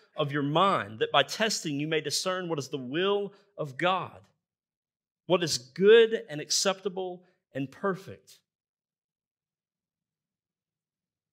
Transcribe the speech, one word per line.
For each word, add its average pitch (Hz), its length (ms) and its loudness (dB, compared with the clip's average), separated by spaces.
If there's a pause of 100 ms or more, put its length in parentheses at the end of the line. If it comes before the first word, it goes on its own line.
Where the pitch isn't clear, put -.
(180)
of 147 140 -2
your 147 120 -2
mind, 143 560 2
that 151 120 -2
by 143 120 4
testing 175 560 -2
you 151 80 -4
may 156 140 0
discern 185 480 -4
what 160 100 -4
is 127 100 -8
the 147 80 -8
will 190 560 -2 (240)
of 135 200 -8
God, 160 420 -2 (1080)
what 175 160 2
is 135 140 -2
good 220 720 6
and 147 120 -8
acceptable 185 840 -4 (280)
and 135 160 -6
perfect." - 680 -8 (3000)